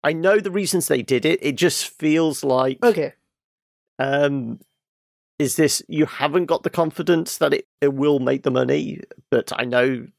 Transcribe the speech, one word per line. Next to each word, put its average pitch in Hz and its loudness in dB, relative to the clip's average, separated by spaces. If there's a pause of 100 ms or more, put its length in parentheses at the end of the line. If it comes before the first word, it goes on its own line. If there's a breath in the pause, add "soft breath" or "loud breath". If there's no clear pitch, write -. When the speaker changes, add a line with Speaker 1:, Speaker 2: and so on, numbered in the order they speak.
Speaker 1:
I 151 0
know 185 2
the 185 -4
reasons 185 -2
they 131 0
did 123 0
it. - 2
It 139 -2
just - 0
feels 156 0
like, 131 0
Speaker 2:
Okay. 170 2 (840)
Speaker 1:
um, 135 -2 (760)
is 135 -2
this, 151 2
you 151 2
haven't 151 -2
got 165 -2
the - -2
confidence 165 0
that 147 2
it, - -6 (120)
it 143 2
will 143 2
make 131 -2
the 139 0
money, 131 -2 (300)
but - 0
I 123 -2
know 123 0 (120)